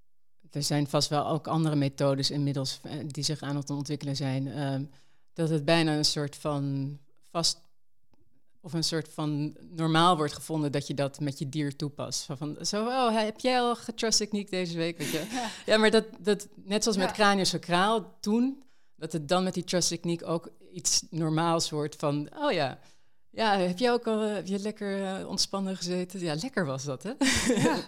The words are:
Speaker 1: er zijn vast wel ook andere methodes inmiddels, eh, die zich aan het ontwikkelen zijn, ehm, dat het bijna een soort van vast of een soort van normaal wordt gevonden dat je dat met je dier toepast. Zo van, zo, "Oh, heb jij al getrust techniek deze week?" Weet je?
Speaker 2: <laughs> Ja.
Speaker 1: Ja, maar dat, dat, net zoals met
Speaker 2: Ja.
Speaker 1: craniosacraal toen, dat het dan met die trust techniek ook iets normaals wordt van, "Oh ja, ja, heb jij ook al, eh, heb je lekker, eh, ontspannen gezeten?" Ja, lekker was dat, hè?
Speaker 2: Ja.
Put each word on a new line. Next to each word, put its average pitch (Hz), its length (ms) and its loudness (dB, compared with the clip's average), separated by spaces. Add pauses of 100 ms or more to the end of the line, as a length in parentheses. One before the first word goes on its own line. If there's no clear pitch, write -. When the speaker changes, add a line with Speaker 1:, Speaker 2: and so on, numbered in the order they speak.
(520)
Speaker 1:
er 143 120 -4
zijn 147 240 2
vast 143 220 2
wel 147 180 0
ook 151 200 -2
andere 156 280 2
methodes 139 560 2
inmiddels, 139 520 -2
eh, - 80 -12 (160)
die 151 160 -6
zich 147 180 -2
aan 143 140 -4
het 143 140 -4
ontwikkelen 143 460 -4
zijn, 135 320 -2
ehm, 135 360 -2 (500)
dat 165 160 -2
het 151 160 0
bijna 160 320 4
een 151 80 2
soort 143 300 -2
van 139 640 -2 (340)
vast - 300 0 (1040)
of 143 80 -10
een 160 100 -2
soort 160 260 -2
van 151 520 -2
normaal 165 560 4
wordt 151 160 0
gevonden 151 380 -2
dat 139 160 -2
je 156 60 -4
dat 139 260 -2
met 143 200 -4
je 139 100 -4
dier 143 260 -2
toepast. 139 480 -6
Zo 147 120 -8
van, 151 260 -8
zo, 208 240 -2
"Oh, 247 300 2
heb 214 240 0
jij 254 200 2
al 240 160 2
getrust 226 420 0
techniek 208 320 -2
deze 175 280 -2
week?" 165 200 -2
Weet 151 140 -4
je? 180 200 -2
Speaker 2:
<laughs> - 0 -
Ja. 240 180 -4 (160)
Speaker 1:
Ja, 214 120 6
maar 214 140 6
dat, 220 140 6 (140)
dat, 196 360 0
net 196 280 -2
zoals 214 140 2
met 185 100 4
Speaker 2:
Ja. 185 60 -6
Speaker 1:
craniosacraal 196 1040 2
toen, 247 440 0 (320)
dat 160 180 -10
het 151 140 -4
dan 185 160 4
met 185 100 0
die 180 100 -4
trust 175 240 0
techniek 170 400 -2
ook 170 220 -2 (240)
iets - 360 0
normaals 165 600 2
wordt 151 260 -4
van, 147 400 -2
"Oh 294 160 0
ja, 147 280 0 (500)
ja, 208 280 2
heb 180 200 0
jij 240 140 4
ook 240 160 0
al, 220 160 2
eh, 214 100 0
heb 180 140 -6
je 196 120 0
lekker, 196 600 -4
eh, - 80 -8
ontspannen 190 500 -2
gezeten?" 180 420 -4
Ja, 170 160 -2
lekker 190 300 -2
was 135 180 -4
dat, 135 200 -6
hè? 208 100 -6 (420)
Speaker 2:
Ja. 240 320 4